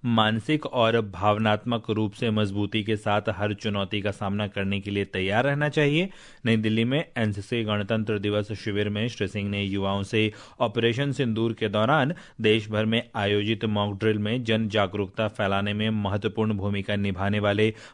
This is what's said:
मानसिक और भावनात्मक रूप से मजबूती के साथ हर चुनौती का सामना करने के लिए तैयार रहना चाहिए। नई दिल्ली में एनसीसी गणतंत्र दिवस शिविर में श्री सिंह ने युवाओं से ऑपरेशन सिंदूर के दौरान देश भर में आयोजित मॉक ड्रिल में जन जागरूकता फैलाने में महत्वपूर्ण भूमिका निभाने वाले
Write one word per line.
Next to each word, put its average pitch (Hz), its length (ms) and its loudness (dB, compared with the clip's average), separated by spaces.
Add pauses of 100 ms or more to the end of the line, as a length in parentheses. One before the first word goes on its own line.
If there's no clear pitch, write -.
मानसिक 113 640 2
और 117 340 2
भावनात्मक 107 920 0
रूप 107 220 0
से 117 180 -2
मजबूती 104 540 0
के 110 120 0
साथ 104 320 0
हर 104 260 -2
चुनौती 101 460 -4
का 101 100 -2
सामना 101 360 -4
करने 98 340 -4
के 101 100 -8
लिए 101 140 0
तैयार 95 400 0
रहना 143 240 0
चाहिए। 151 400 2 (360)
नई 113 120 4
दिल्ली 110 280 2
में 135 200 0 (120)
एनसीसी 110 480 -2
गणतंत्र 107 540 0
दिवस 104 340 0
शिविर 104 360 -2
में 104 200 -2
श्री 107 200 -4
सिंह 101 220 -4
ने 101 120 0
युवाओं 98 400 0
से 107 300 0 (280)
ऑपरेशन 117 520 0
सिंदूर 117 400 0
के 110 160 -2
दौरान 120 460 2 (260)
देश 110 280 4
भर 107 160 0
में 113 300 0
आयोजित 104 500 0
मॉक 104 340 0
ड्रिल 107 200 2
में 110 260 -2
जन 110 240 2
जागरूकता 101 600 0
फैलाने 101 440 0
में 107 180 0
महत्वपूर्ण 104 640 0
भूमिका 101 420 -2
निभाने 101 440 0
वाले 104 340 4 (200)